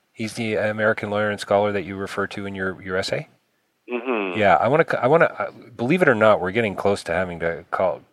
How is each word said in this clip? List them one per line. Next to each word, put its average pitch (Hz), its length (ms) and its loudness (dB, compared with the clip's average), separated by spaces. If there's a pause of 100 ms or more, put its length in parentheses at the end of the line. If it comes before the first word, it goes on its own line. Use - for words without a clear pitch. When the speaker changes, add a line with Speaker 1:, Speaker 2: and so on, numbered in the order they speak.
(140)
Speaker 1:
He's 110 200 -8
the 110 220 -4
American 107 540 0
lawyer 104 200 0
and 101 100 -6
scholar 104 340 2
that 101 100 -2
you 95 140 -8
refer 98 300 -4
to 101 180 -10
in 98 100 -8
your, 95 260 -6
your 92 160 -6
essay? 127 300 -4 (640)
Speaker 2:
Mm-hmm. 113 480 -2
Speaker 1:
Yeah, 98 160 6
I 104 140 2
wanna, 156 160 4 (140)
I 123 80 0
wanna, 160 180 6
uh, - 260 -4 (240)
believe 131 260 0
it - 60 4
or 127 80 6
not, 107 240 6
we're 90 120 -4
getting 107 240 0
close 98 280 0
to - 80 -6
having 87 300 -2
to 82 300 -4
call, 90 300 0 (120)